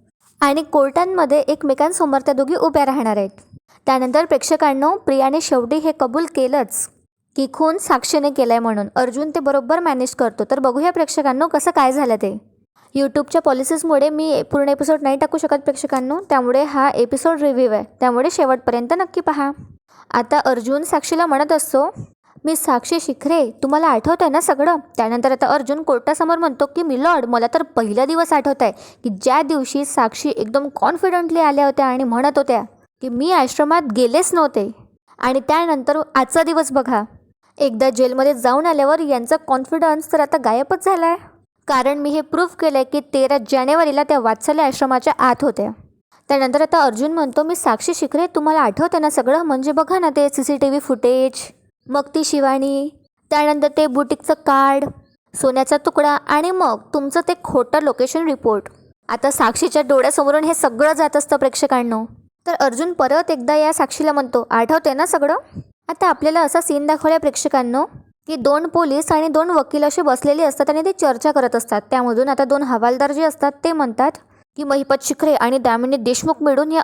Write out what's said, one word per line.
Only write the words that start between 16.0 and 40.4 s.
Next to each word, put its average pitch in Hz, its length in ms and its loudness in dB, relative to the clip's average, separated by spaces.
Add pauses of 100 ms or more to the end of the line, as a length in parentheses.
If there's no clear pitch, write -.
त्यामुळे 262 440 0
हा 277 260 0
एपिसोड 269 500 0
रिव्ह्यू 254 300 2
आहे, 208 140 0 (160)
त्यामुळे 247 300 2
शेवटपर्यंत 254 600 0
नक्की 359 280 -2
पहा. 285 300 -2 (600)
आता 240 280 0
अर्जुन 262 440 0
साक्षीला 330 440 0
म्हणत 294 260 0
असतो, 302 380 0 (540)
"मी 311 120 0
साक्षी 302 440 -2
शिखरे, 285 500 -2 (120)
तुम्हाला 302 240 2
आठवतंय 311 420 2
ना 285 120 2
सगळं?" 302 360 2 (200)
त्यानंतर 240 360 0
आता 262 140 0
अर्जुन 285 360 -2
कोर्टासमोर 311 560 0
म्हणतो 285 280 0
की, 339 160 -4
"मिलॉर्ड, 294 440 0
मला 233 280 0
तर 320 80 0
पहिला 226 420 -2
दिवस 320 280 0
आठवत 277 300 0
आहे 220 100 2 (320)
की 240 60 -4 (120)
ज्या 269 200 2
दिवशी 277 420 -4
साक्षी 277 460 -2
एकदम 262 380 -4
कॉन्फिडंटली 339 720 0
आल्या 285 260 2
होत्या 269 200 0
आणि 254 180 -2
म्हणत 254 340 0
होत्या 247 240 0 (400)
की 262 60 -8
मी 262 240 -2
आश्रमात 294 640 0
गेलेच 254 380 2
नव्हते, 254 360 0 (480)
आणि 262 220 0
त्यानंतर 302 600 0 (140)
आजचा 269 280 2
दिवस 311 300 -2
बघा. 254 300 0 (560)
एकदा 262 320 2
जेलमध्ये 262 440 2
जाऊन 254 320 0
आल्यावर 302 340 2
यांचा 277 360 0
कॉन्फिडन्स 311 760 -2
तर 311 80 2
आता 285 240 0